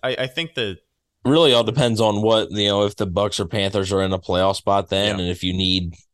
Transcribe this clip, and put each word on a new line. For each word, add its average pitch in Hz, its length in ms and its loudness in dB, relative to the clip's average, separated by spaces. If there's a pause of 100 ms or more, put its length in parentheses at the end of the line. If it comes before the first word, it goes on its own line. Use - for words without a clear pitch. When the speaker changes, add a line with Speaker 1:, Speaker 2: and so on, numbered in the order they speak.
Speaker 1:
I, 127 60 -2 (100)
I 131 80 -4
think 160 260 -8
the 104 240 -6 (480)
Speaker 2:
Really 147 280 6
all 117 100 4
depends 117 360 0
on 107 220 2
what, 110 300 2
you 101 160 0
know, 101 180 2
if 101 100 -4
the 104 120 -4
Bucs 101 320 -2
or 101 60 -2
Panthers 98 460 -2
are 95 120 2
in 95 100 0
a 92 60 -2
playoff 92 380 0
spot 98 320 -2
then, 101 280 0
Speaker 1:
Yeah. 90 60 -4
Speaker 2:
and 87 80 -4
if 87 120 -8
you 90 100 -2
need, 92 420 -2 (180)